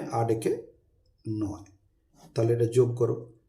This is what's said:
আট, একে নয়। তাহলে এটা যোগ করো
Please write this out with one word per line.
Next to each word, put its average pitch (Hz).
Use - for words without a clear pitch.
আট, 113
একে -
নয়। 107
তাহলে 117
এটা 120
যোগ 117
করো -